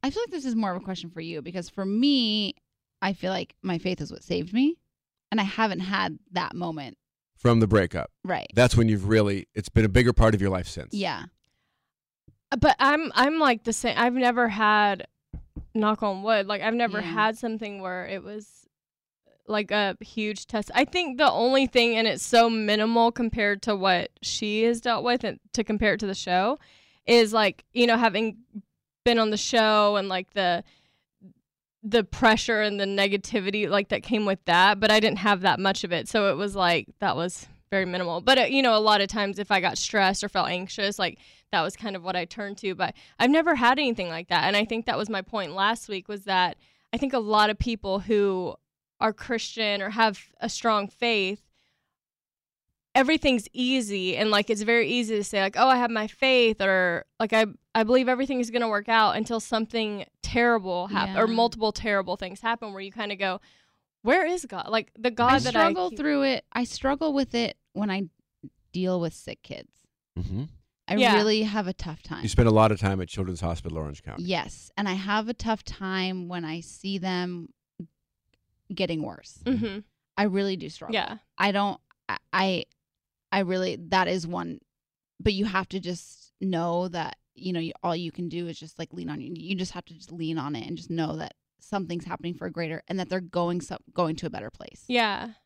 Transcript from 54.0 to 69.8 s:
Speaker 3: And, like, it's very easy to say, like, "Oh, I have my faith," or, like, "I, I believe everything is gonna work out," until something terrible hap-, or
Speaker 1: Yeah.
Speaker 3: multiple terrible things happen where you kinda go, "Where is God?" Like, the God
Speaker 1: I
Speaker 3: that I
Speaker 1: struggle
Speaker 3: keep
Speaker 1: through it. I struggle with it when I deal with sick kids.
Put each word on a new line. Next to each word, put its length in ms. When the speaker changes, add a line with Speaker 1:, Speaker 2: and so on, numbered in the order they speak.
Speaker 3:
And, 140
like, 180
it's 140
very 260
easy 260
to 80
say, 180
like, 160
"Oh, 100
I 100
have 140
my 160
faith," 540
or, 440
like, 140
"I, 120
I 80
believe 260
everything 300
is 100
gonna 200
work 200
out," 260
until 240
something 640
terrible 640
hap-, 300
or 100
Speaker 1:
Yeah. 80
Speaker 3:
multiple 360
terrible 440
things 260
happen 320
where 80
you 100
kinda 240
go, 240
"Where 240
is 200
God?" 240
Like, 280
the 140
God 220
Speaker 1:
I 60
Speaker 3:
that 160
I 60
Speaker 1:
struggle 300
Speaker 3:
keep 80
Speaker 1:
through 240
it. 280
I 120
struggle 500
with 220
it 220
when 180
I 120
deal 280
with 140
sick 300
kids. 280